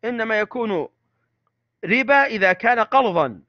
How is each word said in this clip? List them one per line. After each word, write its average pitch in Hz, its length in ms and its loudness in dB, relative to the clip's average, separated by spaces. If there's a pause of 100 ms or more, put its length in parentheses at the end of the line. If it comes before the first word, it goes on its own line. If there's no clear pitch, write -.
إنما 226 360 -2
يكون 214 480 -4 (960)
ربا 262 400 2
إذا 196 280 0
كان 226 280 0
قرضا. 170 680 0